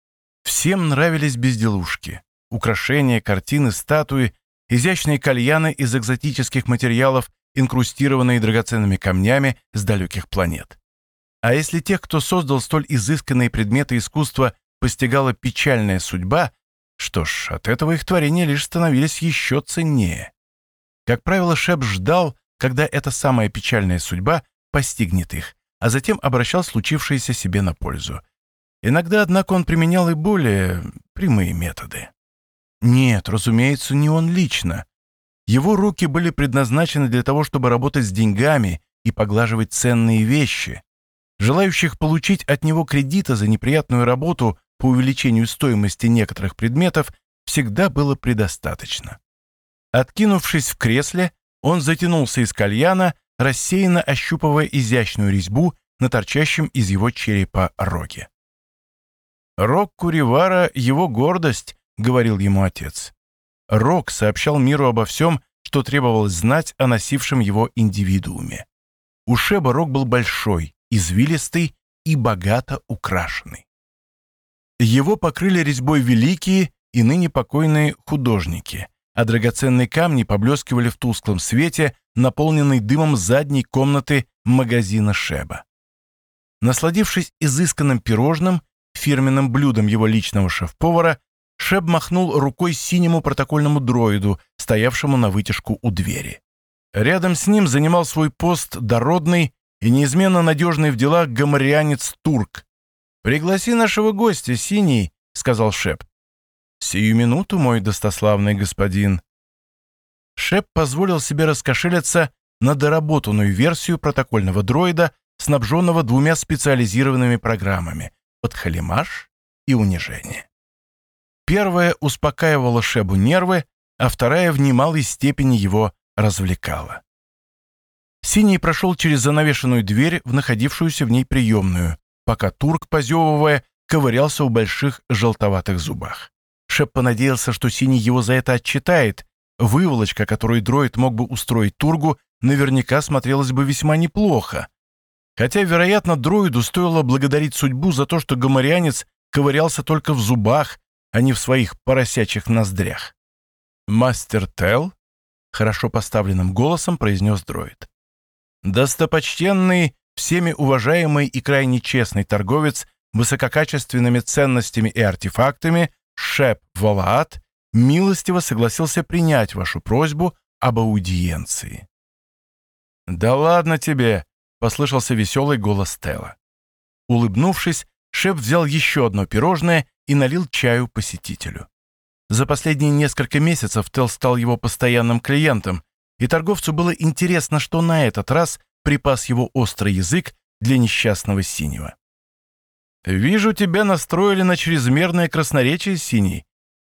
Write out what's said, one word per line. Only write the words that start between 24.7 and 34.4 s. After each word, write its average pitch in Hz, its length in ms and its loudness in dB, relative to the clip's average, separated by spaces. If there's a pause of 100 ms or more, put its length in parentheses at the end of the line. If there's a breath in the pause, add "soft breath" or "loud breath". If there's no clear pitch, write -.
постигнет 95 600 -2
их, - 220 -10 (240)
а 117 100 0
затем 135 320 -2
обращал 127 420 0
случившееся 139 720 -4
себе 98 280 -2
на 90 120 0
пользу. - 480 -10 (640)
Иногда, 170 380 2
однако, 190 320 0
он 180 100 2
применял 170 460 2
и 165 60 0
более 107 680 0 (300)
прямые 104 400 0
методы. - 560 -8 (720)
Нет, 120 480 4
разумеется, 120 640 0
не 147 140 2
он 165 220 0
лично. 113 540 -2 (640)